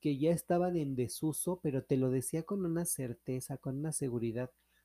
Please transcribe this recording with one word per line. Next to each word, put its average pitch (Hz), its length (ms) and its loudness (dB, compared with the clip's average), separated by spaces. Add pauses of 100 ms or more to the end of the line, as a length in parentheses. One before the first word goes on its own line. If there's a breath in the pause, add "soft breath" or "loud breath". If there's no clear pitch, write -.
que 143 180 0
ya 156 140 4
estaban 175 440 2
en 139 200 0
desuso, 156 640 -2
pero 135 220 0
te 139 120 2
lo 131 140 4
decía 135 320 0
con 196 220 -2
una 170 200 0
certeza, 127 760 -4
con 135 200 -4
una 156 140 -2
seguridad, 120 580 -2 (340 soft breath)